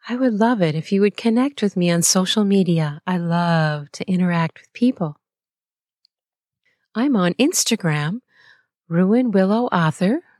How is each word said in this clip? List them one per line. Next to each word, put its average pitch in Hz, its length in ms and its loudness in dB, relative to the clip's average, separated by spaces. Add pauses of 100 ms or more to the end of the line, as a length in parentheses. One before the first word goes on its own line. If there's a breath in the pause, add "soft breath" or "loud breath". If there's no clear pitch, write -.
I 233 80 -6
would 254 180 0
love 226 260 2
it 156 140 0
if 160 160 -6
you 196 120 0
would 208 140 0
connect 247 460 -2
with 208 140 -2
me 180 120 0
on 170 140 2
social 185 420 0
media. 165 600 0
I 185 120 -2
love 165 760 0
to - 180 -10
interact 175 500 0
with - 120 -20
people. 185 440 -2 (1800)
I'm 262 220 0
on 180 200 2
Instagram, 180 840 -2 (680 soft breath)
Ruin 196 420 2
Willow 196 360 2
Author, 180 560 0 (180 soft breath)